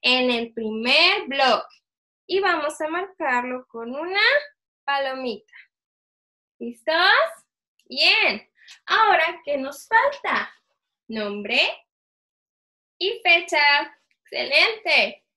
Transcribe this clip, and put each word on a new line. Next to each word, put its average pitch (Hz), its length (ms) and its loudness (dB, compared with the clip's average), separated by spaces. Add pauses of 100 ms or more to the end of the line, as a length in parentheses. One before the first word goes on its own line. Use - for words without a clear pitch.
En 254 300 2
el 233 220 -4
primer 254 720 0
bloque. 262 480 0 (520)
Y 370 120 0
vamos 320 400 -2
a 311 80 -4
marcarlo 262 800 -4
con 233 280 -12
una 359 260 -4 (640)
palomita. 262 720 -6 (1040)
¿Listos? 240 360 -4 (880)
Bien. 311 640 0 (360)
Ahora, 359 580 2
¿qué 285 140 -4
nos 269 300 -8
falta? 453 680 0 (540)
Nombre 220 800 -4 (1080)
y 392 240 -4
fecha. 302 760 2 (220)
Excelente. 302 1040 -2 (120)